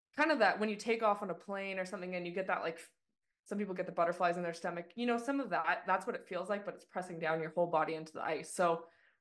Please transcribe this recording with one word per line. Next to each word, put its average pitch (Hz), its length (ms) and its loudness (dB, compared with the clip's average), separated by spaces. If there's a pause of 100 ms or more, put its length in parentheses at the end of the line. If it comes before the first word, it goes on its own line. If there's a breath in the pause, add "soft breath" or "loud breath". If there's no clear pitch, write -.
(180)
kind 311 140 4
of 285 80 4
that 196 200 6
when 214 100 2
you 214 60 -2
take 226 280 0
off 208 180 4
on 190 80 -4
a 170 60 -4
plane 196 420 -6
or 185 80 -2
something 185 300 -6
and 175 100 -4
you 175 80 -6
get 190 140 -2
that, 185 160 0
like, 165 120 -2
f-, - 140 -16 (540)
some 202 140 -6
people 196 160 -2
get 185 120 -2
the 170 60 -8
butterflies 175 460 2
in 180 60 -2
their 170 100 -2
stomach, 175 320 -6 (100)
you 233 100 -2
know, 240 120 2
some 277 220 -2
of 247 100 -4
that, 170 360 0
that's 190 200 2
what 190 100 -2
it - 120 -12
feels 185 220 -4
like, 202 160 -2
but 180 100 -6
it's - 100 -20
pressing 180 340 -8
down 160 220 0
your 156 100 -4
whole 170 160 2
body 160 280 2
into 160 180 -8
the - 100 -6
ice. - 300 -4
So 170 300 4 (380 loud breath)